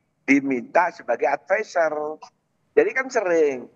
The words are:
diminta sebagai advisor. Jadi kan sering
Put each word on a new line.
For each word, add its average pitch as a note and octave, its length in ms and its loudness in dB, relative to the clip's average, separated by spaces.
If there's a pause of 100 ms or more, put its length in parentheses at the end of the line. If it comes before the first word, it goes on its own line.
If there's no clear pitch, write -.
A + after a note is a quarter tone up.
(260)
diminta C3+ 640 0
sebagai B2+ 400 -4
advisor. D#3 880 -4 (560)
Jadi E3 220 4
kan C4 160 -4
sering E3 640 0